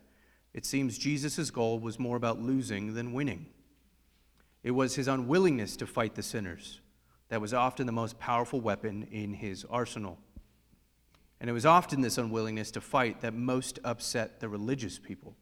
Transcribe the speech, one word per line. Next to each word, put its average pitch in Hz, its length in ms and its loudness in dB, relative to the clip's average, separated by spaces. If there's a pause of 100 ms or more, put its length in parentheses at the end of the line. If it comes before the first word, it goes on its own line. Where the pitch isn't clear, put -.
(540)
it - 120 -8
seems 135 320 0
Jesus' 143 540 -2
goal 113 260 2
was 113 220 -4
more 120 160 0
about 117 240 0
losing 110 540 0
than 117 180 -4
winning. 117 360 -4 (1160)
It 120 80 0
was 131 240 2
his 135 140 0
unwillingness 135 680 4
to - 100 -4
fight 113 300 -2
the 107 80 -6
sinners - 560 -6 (480)
that 113 140 -2
was 107 120 -4
often 127 320 4
the 120 60 -2
most 113 260 -2
powerful 120 440 0
weapon 104 500 -2
in 104 220 -4
his 98 320 -6
arsenal. 113 540 -4 (1200)
And 120 80 -4
it 120 40 0
was 117 120 2
often 165 340 8
this 120 180 2
unwillingness 110 540 0
to - 80 -4
fight 123 400 0
that 117 140 -2
most 127 500 -2
upset 117 560 -2
the 113 80 -6
religious 104 520 -4
people. - 420 -14